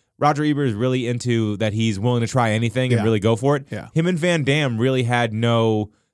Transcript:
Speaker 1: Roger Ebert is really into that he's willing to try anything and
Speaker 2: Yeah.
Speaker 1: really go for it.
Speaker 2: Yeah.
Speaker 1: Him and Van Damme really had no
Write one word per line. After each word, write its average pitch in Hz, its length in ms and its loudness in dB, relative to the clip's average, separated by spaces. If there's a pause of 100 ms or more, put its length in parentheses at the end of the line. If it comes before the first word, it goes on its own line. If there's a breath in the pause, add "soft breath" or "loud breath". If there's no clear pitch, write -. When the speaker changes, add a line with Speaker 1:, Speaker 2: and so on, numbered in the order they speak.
(180)
Speaker 1:
Roger 147 280 0
Ebert 143 240 0
is 110 60 0
really 127 320 -2
into 113 500 0
that 107 160 -2
he's 110 260 0
willing 120 220 0
to 117 60 -2
try 120 240 0
anything 120 420 0
and 110 60 2
Speaker 2:
Yeah. 104 40 0
Speaker 1:
really 110 160 2
go 113 160 2
for 139 220 0
it. 139 120 -10
Speaker 2:
Yeah. - 240 -12
Speaker 1:
Him 165 140 0
and 180 100 0
Van 165 280 0
Damme 139 320 0
really 127 260 0
had 120 300 0
no 113 560 2 (240)